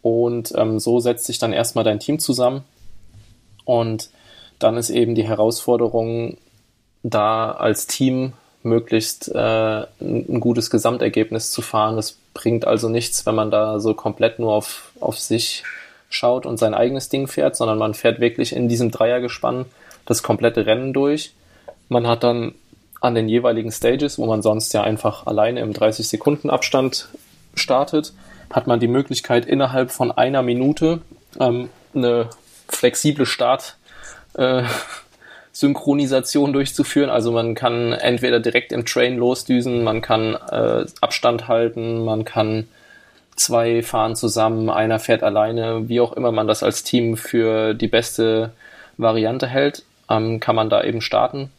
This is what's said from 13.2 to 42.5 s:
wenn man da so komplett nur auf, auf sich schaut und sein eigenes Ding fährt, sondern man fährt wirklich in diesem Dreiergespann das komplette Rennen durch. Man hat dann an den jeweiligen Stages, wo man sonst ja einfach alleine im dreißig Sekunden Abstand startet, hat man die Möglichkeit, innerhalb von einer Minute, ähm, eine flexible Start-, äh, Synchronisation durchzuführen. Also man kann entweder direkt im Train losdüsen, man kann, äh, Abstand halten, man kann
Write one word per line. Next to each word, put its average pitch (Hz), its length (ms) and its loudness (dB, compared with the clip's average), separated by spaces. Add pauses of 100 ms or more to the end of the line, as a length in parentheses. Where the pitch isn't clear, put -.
wenn 110 100 0
man 107 160 0
da 107 300 0
so 110 120 2
komplett 113 460 -2
nur 113 140 0
auf, - 380 -4 (100)
auf - 180 -4
sich - 440 -4 (460)
schaut 123 360 0
und 117 120 -6
sein 107 160 2
eigenes 131 360 0
Ding 135 180 -2
fährt, 143 300 0
sondern 110 200 0
man 107 160 0
fährt 117 280 -2
wirklich 120 340 0
in 123 140 0
diesem 117 220 0
Dreiergespann 123 720 -2 (400)
das - 180 -2
komplette 110 420 0
Rennen 127 280 0
durch. 143 400 0 (560)
Man 120 180 0
hat 117 160 0
dann 120 300 0 (460)
an 123 140 2
den 113 160 0
jeweiligen 113 420 0
Stages, 135 460 0
wo 113 80 -4
man 110 160 0
sonst 110 320 0
ja 104 80 2
einfach 107 460 -2
alleine 113 320 0
im 110 120 -4
dreißig 110 360 0
Sekunden 143 420 0
Abstand 131 600 0 (440)
startet, 143 600 0 (360)
hat - 160 0
man 120 140 2
die 117 80 2
Möglichkeit, 123 580 0
innerhalb 131 460 0
von 120 200 0
einer 131 300 2
Minute, 143 600 0 (380)
ähm, 120 300 0 (240)
eine 120 360 2 (380)
flexible 143 580 0
Start-, - 500 -2 (600)
äh, 127 280 2 (920)
Synchronisation 143 960 2
durchzuführen. 139 560 0
Also 117 220 2
man 117 240 0
kann 120 360 0
entweder 120 480 2
direkt 120 320 0
im 117 140 -2
Train 123 320 2
losdüsen, 123 640 0
man 110 180 0
kann, 113 340 0
äh, 113 500 0 (160)
Abstand 120 460 0
halten, 117 580 0
man 110 200 -2
kann 110 420 -2 (680)